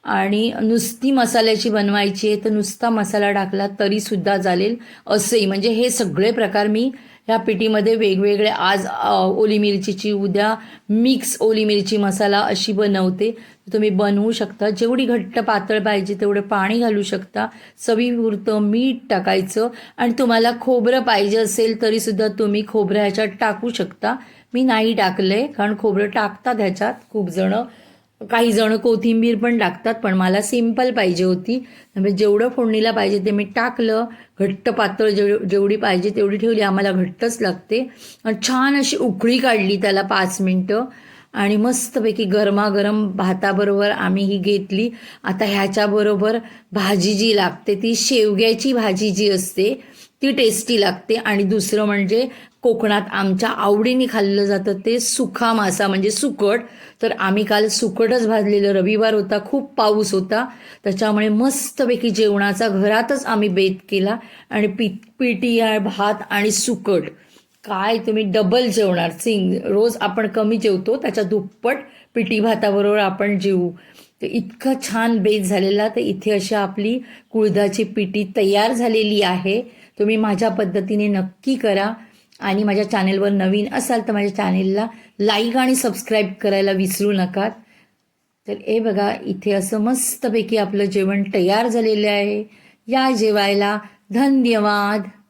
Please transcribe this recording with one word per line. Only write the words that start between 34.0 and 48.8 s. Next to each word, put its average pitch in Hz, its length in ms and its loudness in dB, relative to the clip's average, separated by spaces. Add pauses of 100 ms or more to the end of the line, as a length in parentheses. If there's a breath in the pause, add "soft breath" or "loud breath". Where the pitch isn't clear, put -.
घट्ट 196 300 -2
पातळ 214 400 0
जेव-, 202 340 2
जेवढी 202 320 2
पाहिजे 202 400 0
तेवढी 208 220 0
ठेवली, 220 240 0
आम्हाला 196 300 2
घट्टच 208 500 -2
लागते. 214 480 -4 (340 loud breath)
आणि 220 120 -2 (120)
छान 269 300 2
अशी 277 200 0
उकळी 233 400 0
काढली 214 400 2
त्याला 196 240 2
पाच 190 400 -2
मिनटं 185 440 0 (480 loud breath)
आणि 208 220 0
मस्तपैकी 226 680 0
गरमागरम 202 880 0
भाताबरोबर 196 800 0
आम्ही 196 320 0
ही 196 140 0
घेतली. 196 520 0 (340 loud breath)
आता 196 220 -2
ह्याच्याबरोबर 208 920 0 (340 loud breath)
भाजी 196 420 0
जी 214 220 2
लागते 190 400 0
ती 226 200 -2
शेवग्याची 226 760 2
भाजी 214 360 0